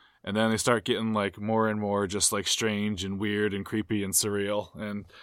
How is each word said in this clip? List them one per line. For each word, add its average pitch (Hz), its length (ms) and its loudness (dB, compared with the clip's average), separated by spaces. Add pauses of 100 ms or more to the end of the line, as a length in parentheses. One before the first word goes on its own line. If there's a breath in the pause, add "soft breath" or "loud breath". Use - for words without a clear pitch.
(240 soft breath)
And 101 120 -2
then 110 140 4
they 110 60 2
start 117 280 2
getting, 110 280 0
like, 104 280 0
more 110 280 2
and 107 120 -2
more 101 260 0
just, 95 260 0
like, 101 160 -2
strange 104 560 0
and 98 140 -4
weird 104 360 0
and 98 100 -4
creepy 107 400 -2
and 95 100 -2
surreal. 104 600 0
And 104 300 -8 (180 loud breath)